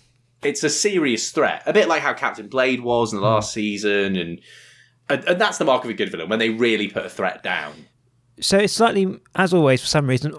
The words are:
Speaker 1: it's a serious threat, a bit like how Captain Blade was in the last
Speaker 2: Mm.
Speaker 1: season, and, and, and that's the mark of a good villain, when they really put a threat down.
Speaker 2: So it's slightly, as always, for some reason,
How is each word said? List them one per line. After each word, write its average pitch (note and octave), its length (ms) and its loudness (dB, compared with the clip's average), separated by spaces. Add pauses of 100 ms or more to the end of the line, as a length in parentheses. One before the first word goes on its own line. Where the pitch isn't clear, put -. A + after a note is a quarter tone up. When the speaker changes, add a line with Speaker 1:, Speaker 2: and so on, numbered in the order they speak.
(420)
Speaker 1:
it's C#3+ 220 -2
a D3+ 60 2
serious D#3 600 0
threat, A2+ 360 0
a D#3 60 0
bit F3+ 160 4
like D3+ 140 0
how C#3 100 0
Captain A2+ 360 -6
Blade B2+ 340 0
was A#2+ 300 2
in G2+ 80 -4
the G2+ 40 0
last G#2+ 260 2
Speaker 2:
Mm. - 40 -10
Speaker 1:
season, G2+ 640 0
and, E2+ 240 -6 (680)
and, - 200 -2
and F3+ 120 2
that's G3+ 180 0
the F3+ 60 -2
mark B2+ 200 2
of A#2+ 60 -6
a G#2 40 -6
good F#2+ 160 -4
villain, E2+ 180 -8
when A2+ 120 0
they A2+ 100 0
really A2 380 0
put - 180 -6
a - 20 -12
threat F#2 360 -6
down. D#2+ 280 -6 (680)
Speaker 2:
So - 180 2
it's G#3 140 2
slightly, G3+ 480 0 (160)
as F3+ 180 2
always, C3+ 280 6
for - 40 -8
some D3 220 2
reason, C3+ 300 0